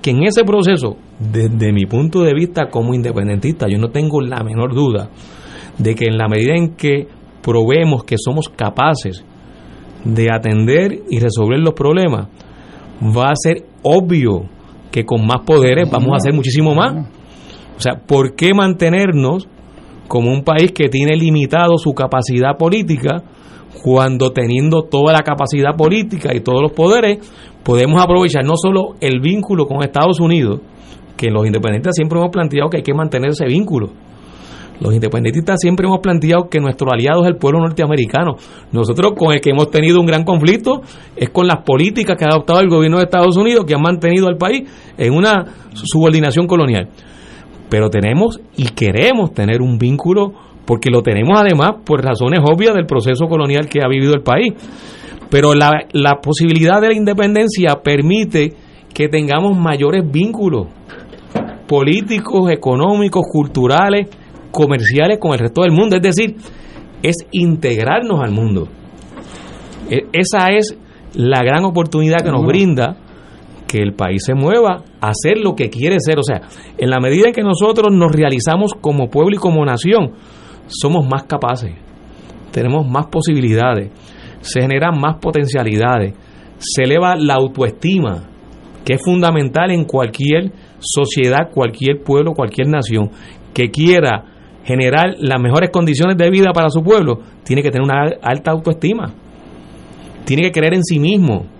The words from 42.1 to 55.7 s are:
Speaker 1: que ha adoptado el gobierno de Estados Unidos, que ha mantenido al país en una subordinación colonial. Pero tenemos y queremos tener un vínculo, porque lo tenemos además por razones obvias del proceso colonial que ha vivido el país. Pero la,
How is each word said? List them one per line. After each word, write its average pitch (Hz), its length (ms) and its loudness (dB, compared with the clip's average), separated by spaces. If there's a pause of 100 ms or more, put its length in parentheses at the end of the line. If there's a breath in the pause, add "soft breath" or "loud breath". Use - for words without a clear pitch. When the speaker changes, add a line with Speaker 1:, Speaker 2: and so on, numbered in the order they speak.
Speaker 1:
que - 60 -4
ha 151 60 2
adoptado 165 320 2
el 190 80 4
gobierno 160 280 4
de 180 60 2
Estados 180 320 2
Unidos, 220 300 2
que 151 100 0
ha - 20 0
mantenido 175 500 2
al 175 100 -2
país 196 320 -2 (280 loud breath)
en 120 160 0
una 190 300 2 (300 loud breath)
subordinación 160 720 2
colonial. 135 400 0 (840 loud breath)
Pero 107 200 0
tenemos 123 500 0 (160)
y 120 140 -2
queremos 156 640 0
tener 110 280 0
un 123 160 0
vínculo, 165 540 0 (340 loud breath)
porque 117 240 -2
lo 120 120 4
tenemos 120 360 2
además 185 340 4 (120)
por 143 180 0
razones 127 440 0
obvias 185 280 4
del 175 120 0
proceso 131 420 0
colonial 147 400 0
que 143 160 -2
ha 131 60 0
vivido 135 240 2
el 139 100 0
país. 190 300 0 (760 loud breath)
Pero 143 260 4
la, 147 360 2